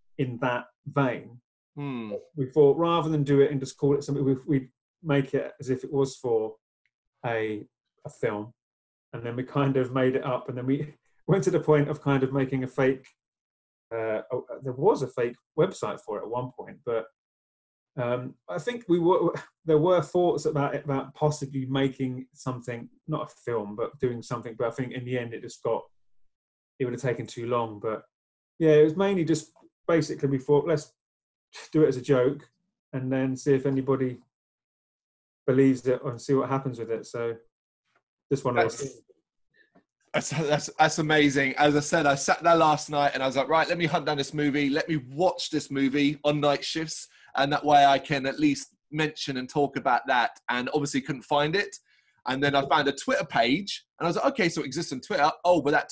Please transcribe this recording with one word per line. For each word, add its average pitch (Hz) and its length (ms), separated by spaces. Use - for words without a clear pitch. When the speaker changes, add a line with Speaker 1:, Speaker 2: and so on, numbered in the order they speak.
Speaker 1:
in 127 220
that 123 240
vein. 123 540
Speaker 2:
Hmm. 127 360
Speaker 1:
We 135 120
thought, 143 300
rather 170 320
than 151 140
do 139 180
it 139 100
and 135 80
just 131 180
call 143 180
it 139 80
something, 143 200
we, 131 120
we'd 135 240
make 139 320
it 131 260
as 127 120
if 127 120
it 131 80
was 139 260
for 110 380
a, 110 400
a 147 40
film. 110 440
And 117 120
then 117 100
we 127 80
kind 139 340
of 123 140
made 131 240
it - 80
up, 127 260
and 127 80
then 123 100
we 147 260
<laughs> - 180
went 196 180
to 175 60
the 165 80
point 147 300
of 147 140
kind 139 180
of 131 120
making 135 300
a 127 40
fake, 135 400
uh, 113 300
oh, 123 140
there 131 120
was 165 280
a 127 60
fake 123 280
website 156 440
for 104 180
it 95 40
at 101 60
one 127 260
point, - 300
but, 113 200
um, 123 360
I 175 120
think 240 280
we 175 120
were, 170 340
<laughs> - 160
there 156 140
were 175 220
thoughts 170 440
about 143 300
it, 143 100
about 135 300
possibly 139 500
making 131 680
something, 120 540
not 156 240
a - 120
film, 104 320
but 113 240
doing 120 220
something. 117 360
But 120 100
I 113 40
think 123 220
in 127 120
the 127 120
end 117 160
it 98 80
just - 220
got, 113 200
it 135 60
would 120 80
have 131 80
taken 120 260
too 117 200
long. 117 340
But 110 220
yeah, 156 140
it 151 140
was 156 100
mainly 196 300
just 151 260
basically 151 420
we 139 80
thought, 143 300
"Let's 156 260
do 156 100
it 139 60
as 131 80
a 127 40
joke 135 460
and 131 180
then 131 240
see 139 180
if 135 120
anybody 131 540
believes 131 400
it 127 160
and 120 180
see 139 120
what 127 160
happens 135 300
with 113 120
it." 113 140
So 117 300
just 139 140
one 120 120
of - 60
those 113 160
Speaker 2:
That's 139 140
Speaker 1:
things. - 100
Speaker 2:
That's, - 160
that's, 147 400
that's 156 200
amazing. 143 580
As 147 180
I 147 60
said, 156 260
I 139 80
sat - 260
there 170 140
last 156 340
night 143 240
and 131 80
I 135 60
was 131 80
like, 135 140
"Right, 156 180
let 170 100
me 170 80
hunt 156 200
down 151 120
this 139 160
movie. 147 360
Let 147 200
me 160 80
watch 175 380
this 147 200
movie 139 540
on 147 160
night 143 240
shifts. - 440
And 143 180
that 143 100
way 143 220
I 139 140
can 135 260
at 135 140
least 147 360
mention 151 460
and 127 120
talk 143 280
about 120 300
that." 123 240
And 123 240
obviously 143 280
couldn't 131 220
find 151 320
it. 202 200
And 135 160
then 143 120
I 139 120
found 147 200
a 139 40
Twitter 196 340
page 139 600
and 147 60
I 170 40
was 170 60
like, 208 100
"Okay, 175 240
so 170 120
it 135 40
exists 139 260
on 131 80
Twitter." 156 300
Oh, 175 160
but 139 100
that - 200